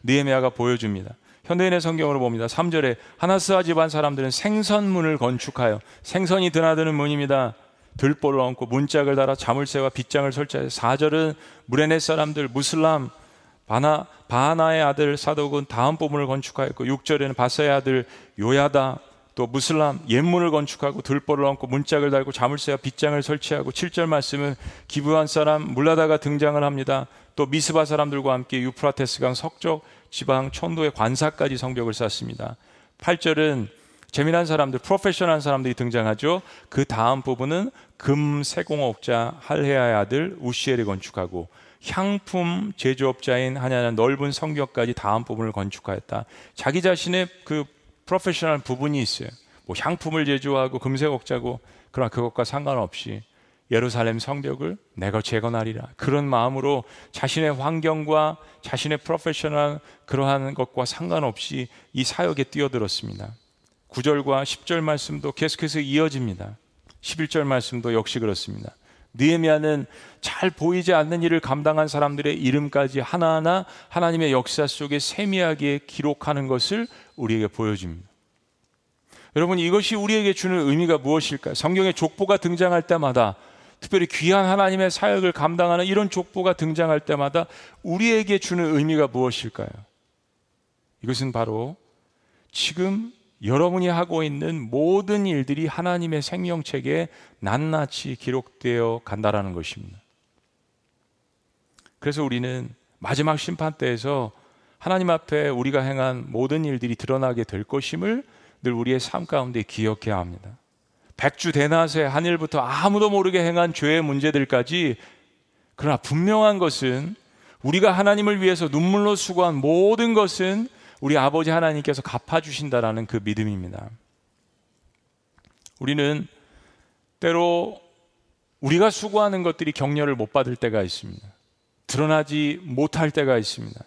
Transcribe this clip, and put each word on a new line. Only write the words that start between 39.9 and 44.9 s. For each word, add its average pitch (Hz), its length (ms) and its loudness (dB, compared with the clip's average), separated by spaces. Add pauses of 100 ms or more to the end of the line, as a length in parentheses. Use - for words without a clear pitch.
아들 135 420 0
우시엘이 123 460 -2
건축하고, 90 640 -6 (360)
향품 190 920 -4
제조업자인 131 800 -2
하냐는 123 400 -2
넓은 139 340 2
성벽까지 135 640 -4